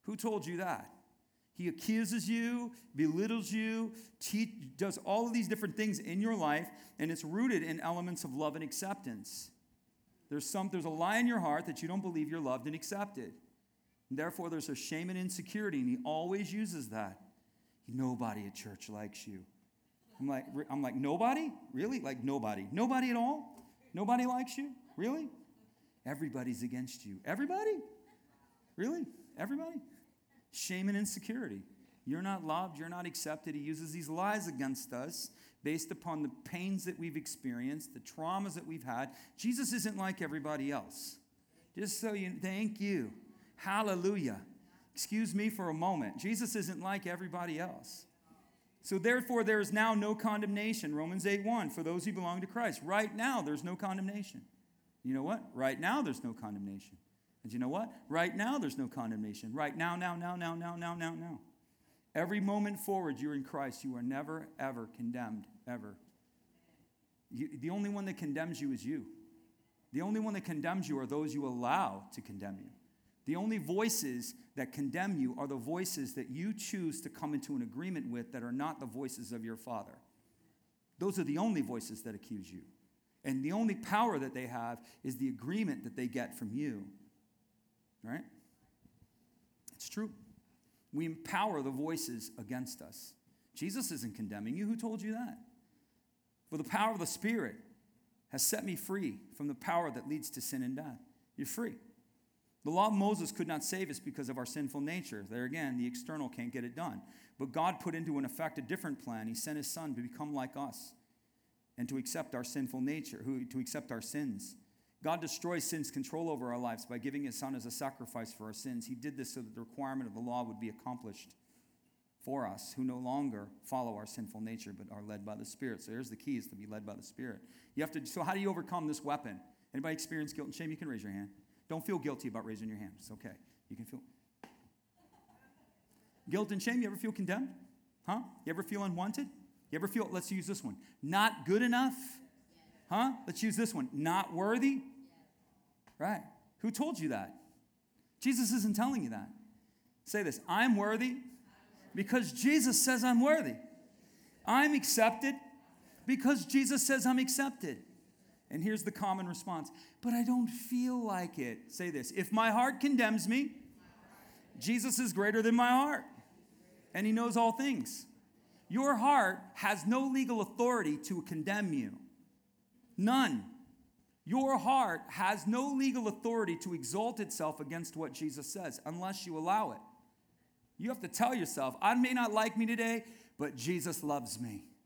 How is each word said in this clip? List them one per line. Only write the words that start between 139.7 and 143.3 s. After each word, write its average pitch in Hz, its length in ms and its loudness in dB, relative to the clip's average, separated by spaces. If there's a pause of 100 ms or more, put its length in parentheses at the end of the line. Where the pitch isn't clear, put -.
ever 190 100 0
feel, 214 240 0
let's 180 200 -2
use 185 160 -2
this 196 160 -4
one, 101 120 -4 (280)
not 190 420 4
good 202 160 6
enough? 247 340 6 (920)
Huh? 240 220 4 (140)
Let's 175 180 -2